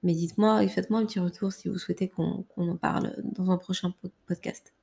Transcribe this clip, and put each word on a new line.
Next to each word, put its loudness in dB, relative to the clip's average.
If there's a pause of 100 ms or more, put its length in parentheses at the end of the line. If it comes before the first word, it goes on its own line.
mais 4
dites-moi 4
et 4
faites-moi 0
un 2
petit -4
retour -2
si -8
vous -2
souhaitez -2
qu'on, -2
qu'on -4
en -2
parle -2
dans -2
un 4
prochain -4
po-, -12 (160)
podcast. -6